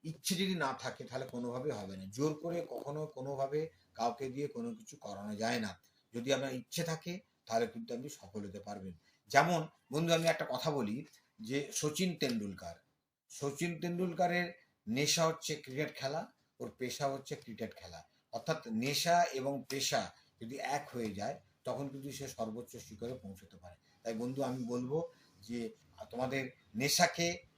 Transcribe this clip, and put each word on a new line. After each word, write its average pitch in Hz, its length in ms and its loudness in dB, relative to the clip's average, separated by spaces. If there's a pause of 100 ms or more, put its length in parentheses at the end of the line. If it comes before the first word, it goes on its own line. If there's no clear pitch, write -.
ইচ্ছে 160 300 -2
যদি 190 200 2
না 143 180 2
থাকে 120 320 -6
তাহলে 127 220 -4
কোনোভাবেই 123 460 -2
হবে 98 240 -6
না। 95 140 -8
জোর 151 300 2
করে 170 300 -2
কখনো 151 360 -4
কোনোভাবে 139 640 -2 (240)
কাউকে 220 360 0
দিয়ে 139 160 -2
কোনো 117 280 -4
কিছু - 220 -16
করানো 101 400 -6
যায় 113 240 2
না। 101 200 -4 (340)
যদি 120 180 0
আপনার 131 220 0
ইচ্ছে 127 280 -4
থাকে 165 380 -4 (260)
তাহলে 117 200 4
কিন্তু 117 280 -6
আপনি 123 140 -6
সফল 101 400 -10
হতে 98 120 -10
পারবেন। 95 320 -10 (360)
যেমন 160 400 8 (240)
বন্ধু, 165 220 6
আমি 165 140 4
একটা 160 200 2
কথা 127 220 2
বলি 131 340 0 (360)
যে 131 320 -2
সচিন 160 440 2
তেন্ডুলকার, 98 580 -2 (540)
সচিন 156 520 -2
তেন্ডুলকারের 175 720 2 (360)
নেশা 147 380 6
হচ্ছে 160 300 0
ক্রিকেট 143 400 -4
খেলা, 147 360 -4 (280)
ওর 120 180 -6
পেশা 127 300 -2
হচ্ছে 135 280 -4
ক্রিকেট 113 400 -8
খেলা। 85 260 -14 (300)
অর্থাৎ 156 360 -2
নেশা 175 540 4
এবং 135 460 0
পেশা 127 440 2 (280)
যদি 113 160 -8
এক 139 360 -2
হয়ে 110 220 -2
যায় 98 260 -4 (240)
তখন 131 240 -2
কিন্তু 139 220 -8
সে 135 180 -6
সর্বোচ্চ 117 480 -6
শিখরে 117 380 -8
পৌঁছতে 98 420 -14
পারে। 87 200 -18 (260)
তাই 113 120 -2
বন্ধু, 127 280 -2
আমি 127 220 0
বলবো 127 480 0 (280)
যে 113 300 -4 (400)
তোমাদের 131 400 0 (240)
নেশাকে 170 680 4 (160)